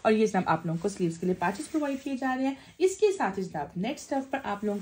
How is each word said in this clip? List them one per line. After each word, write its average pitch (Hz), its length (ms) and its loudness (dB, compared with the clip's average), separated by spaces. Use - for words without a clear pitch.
और 220 80 6
ये 220 140 6
जनाब 190 200 0
आप 165 200 2
लोगों 165 120 0
को 202 100 0
sleeves 170 280 -2
के 180 80 -4
लिए 180 160 2
patches 196 260 -2
provide 285 340 -2
किए 269 160 -4
जा 262 160 -2
रहे 262 120 0
हैं। 269 120 0
इसके 381 300 4
साथ 208 260 -2
ही 190 60 -2
जनाब 160 360 -6
नेट 247 200 -4
stuff 269 320 -2
पर 269 140 -2
आप 202 200 -4
लोगों 208 160 0